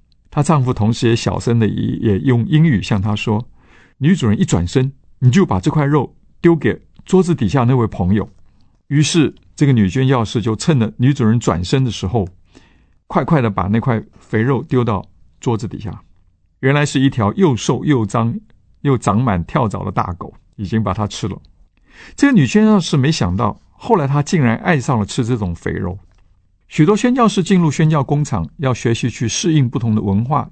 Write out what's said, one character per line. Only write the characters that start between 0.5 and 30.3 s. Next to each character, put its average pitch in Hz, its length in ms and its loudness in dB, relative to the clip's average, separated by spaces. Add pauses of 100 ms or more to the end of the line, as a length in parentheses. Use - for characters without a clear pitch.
夫 123 100 0
同 110 200 0
时 117 160 0
也 117 80 4
小 95 220 -2
声 117 200 0
地 107 100 2
也， 107 440 -2
也 95 80 0
用 120 260 0
英 156 180 4
语 131 180 2
向 104 180 -2
她 104 140 -2
说 107 320 -4 (520)
：“女 156 160 2
主 120 140 0
人 110 120 2
一 190 40 2
转 87 220 0
身， 135 260 0 (260)
你 127 120 4
就 180 140 4
把 95 160 0
这 151 100 -2
块 147 140 0
肉 139 320 0 (240)
丢 170 140 4
给 113 260 -2 (240)
桌 185 180 4
子 165 120 0
底 110 140 -2
下 127 160 2
那 131 100 4
位 117 120 2
朋 92 280 0
友。” 104 140 -2 (600)
于 143 120 2
是 147 320 2 (220)
这 147 120 0
个 139 60 4
女 107 160 4
宣 127 180 0
教 127 180 2
士 104 180 -4
就 110 140 -2
趁 147 240 2
着 107 160 0
女 135 180 2
主 123 100 0
人 113 140 2
转 87 260 0
身 131 200 0
的 117 80 -2
时 - 160 -8
候， 98 180 -2 (800)
快 147 180 -2
快 156 160 2
地 113 80 0
把 95 200 0
那 110 100 2
块 110 240 -2 (160)
肥 - 220 -4
肉 123 240 0
丢 127 180 0
到 110 220 -2 (340)
桌 117 180 -2
子 104 120 -8
底 - 100 -12
下。 - 240 -12 (560)
原 135 160 2
来 147 100 2
是 143 160 -2
一 135 80 4
条 107 260 0
又 165 220 2
瘦 - 280 -2
又 131 200 2
脏 117 340 -2 (420)
又 139 180 0
长 107 240 0
满 95 220 0
跳 131 240 -2
蚤 95 160 -8
的 95 80 -8
大 113 220 -4
狗， - 200 -16 (220)
已 104 100 -8
经 110 160 -2
把 98 100 -2
它 107 140 -4
吃 - 220 -8
了。 - 120 -10 (760)
这 277 100 2
个 285 60 2
女 170 120 4
宣 208 200 2
教 214 160 4
士 160 160 -2
没 135 160 2
想 92 240 -2
到， 110 240 -4 (100)
后 - 260 -4
来 143 100 -2
她 143 160 0
竟 160 200 -2
然 113 140 0
爱 160 220 -2
上 120 200 -2
了 101 80 -2
吃 127 180 -4
这 120 120 -2
种 92 180 -6
肥 - 160 -8
肉。 90 280 -8 (680)
许 - 180 0
多 208 120 4
宣 247 180 0
教 240 140 2
士 180 140 0
进 185 160 2
入 165 120 2
宣 156 180 2
教 156 140 2
工 147 220 -2
厂， 82 240 -4 (100)
要 - 160 -2
学 117 180 -2
习 120 160 -2
去 113 200 -4
适 - 240 -2
应 139 160 2
不 127 100 -6
同 113 160 -2
的 107 80 0
文 101 220 0
化、 139 280 -4